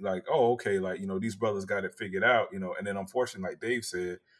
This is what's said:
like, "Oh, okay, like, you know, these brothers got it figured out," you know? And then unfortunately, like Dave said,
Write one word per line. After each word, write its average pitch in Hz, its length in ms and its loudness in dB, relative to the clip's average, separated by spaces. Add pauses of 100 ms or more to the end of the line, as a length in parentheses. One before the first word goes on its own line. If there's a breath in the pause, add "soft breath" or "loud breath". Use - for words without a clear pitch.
like, 95 300 -2
"Oh, 127 220 6
okay, 104 260 0
like, 92 200 -2
you 95 80 -6
know, 95 120 -2
these 107 180 -2
brothers 101 280 0
got 98 200 -2
it 90 100 -6
figured 95 300 -2
out," 120 280 6
you 98 60 -8
know? 90 180 -4
And 101 100 -6
then 98 100 -2
unfortunately, 98 540 -2
like - 100 -12
Dave 117 240 -2
said, 90 340 -4 (220)